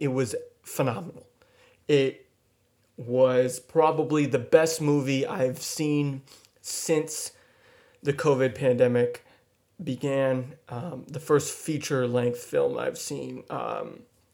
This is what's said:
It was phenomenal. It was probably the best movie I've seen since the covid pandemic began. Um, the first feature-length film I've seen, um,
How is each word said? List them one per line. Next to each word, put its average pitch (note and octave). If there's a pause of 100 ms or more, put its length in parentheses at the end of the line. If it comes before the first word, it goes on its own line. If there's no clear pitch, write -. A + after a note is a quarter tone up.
It C#3+
was B2+ (280)
phenomenal. - (600)
It C3+ (680)
was B2+
probably D3+
the B2+
best D#3+
movie C#3
I've B2+
seen C#3+ (400)
since - (680)
the C#3+
covid C3+
pandemic B2 (580)
began. C3+ (160)
Um, C3
the B2+
first D3
feature-length B2
film C#3+
I've C3
seen, C3
um, - (300)